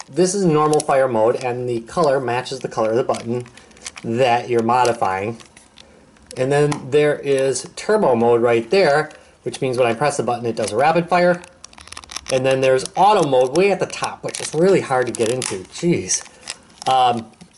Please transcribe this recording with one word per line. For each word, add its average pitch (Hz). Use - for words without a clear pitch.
this 180
is 196
normal 151
fire 135
mode, 117
and 123
the 117
color 143
matches 123
the 127
color 110
of 113
the 131
button 123
that 117
you're 117
modifying. 113
And 131
then 143
there 147
is 135
turbo 196
mode 117
right 117
there, 151
which -
means 127
when 123
I 117
press 143
the 120
button, 120
it 113
does 110
a 104
rapid 160
fire. 175
And 131
then 135
there's 131
auto 190
mode 131
way 196
at 180
the -
top, -
which -
is -
really 165
hard 127
to 113
get 110
into. 123
Jeez. 101
Um, 123